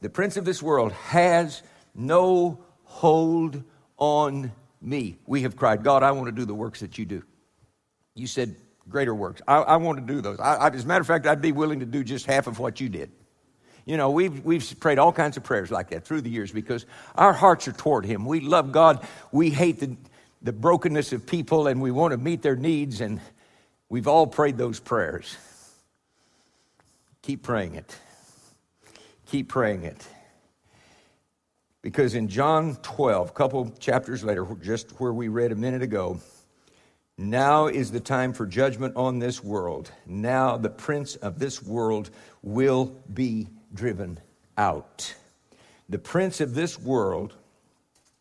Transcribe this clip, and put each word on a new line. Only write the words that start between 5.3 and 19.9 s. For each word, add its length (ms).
have 140
cried, 260
"God, 200
I 100
want 140
to 60
do 120
the 100
works 260
that 180
you 60
do." 180
You 120
said, 280
"Greater 260
works." 320
I, 100
I 200
want 220
to 60
do 160
those. 180
I, 160
I, 160
as 140
a 20
matter 140
of 60
fact, 200
I'd 160
be 100
willing 280
to 60
do 180
just 220
half 200
of 120
what 220
you 80
did. 220
You 100
know, 140
we've, 340
we've 340
prayed 200
all 140
kinds 240
of 60
prayers 280
like 200
that 140
through 160
the 100
years 220
because 340
our 180
hearts 340
are 60
toward 320
him. 200
We 160
love 320
God. 320
We 180
hate 300
the, 160